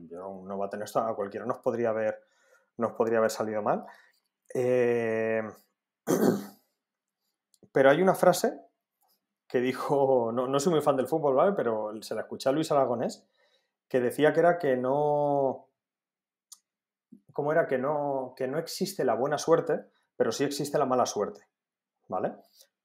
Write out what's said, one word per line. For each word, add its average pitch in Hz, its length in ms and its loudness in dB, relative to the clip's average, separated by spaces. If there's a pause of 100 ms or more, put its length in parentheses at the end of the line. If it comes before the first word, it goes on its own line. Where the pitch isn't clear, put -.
yo 92 360 -12
no 98 120 -8
va 98 100 -4
a - 20 -16
tener 104 160 -10
esto, - 140 -4
a 113 160 -2
cualquiera 101 300 -8
nos 127 140 -6
podría 117 300 -2
haber, 110 300 -2 (580)
nos 110 160 -4
podría 113 260 0
haber 113 120 2
salido 107 300 -4
mal. 156 240 -2 (680)
Eh, 117 880 0 (640)
<clears throat> - 1700 -4
pero 135 180 6
hay 156 120 6
una 185 140 4
frase 180 440 2 (880)
que 131 140 -2
dijo, 131 720 0
no, 123 140 -2
no 139 120 0
soy 180 140 2
muy 151 80 2
fan 139 160 2
del 123 100 0
fútbol, 151 280 2
¿vale? 175 200 4
Pero 110 360 -2 (100)
se - 140 -8
la 107 60 -4
escuché - 280 -4
a 131 40 4
Luis 156 180 -2
Aragonés, 135 560 0 (640)
que 127 120 2
decía 143 320 2
que 160 80 2
era 170 180 4
que 135 180 0
no, 143 920 0 (1600)
¿cómo 147 180 -2
era? 160 160 4
Que 135 100 0
no, 139 580 -2
que 131 120 -4
no 135 120 -4
existe - 440 -4
la 113 120 2
buena 139 220 0
suerte, 160 480 0 (300)
pero 120 160 0
sí 135 120 -2
existe 143 340 -2
la 147 80 2
mala 127 200 2
suerte, - 420 -4 (640)
¿vale? 101 260 -4 (500)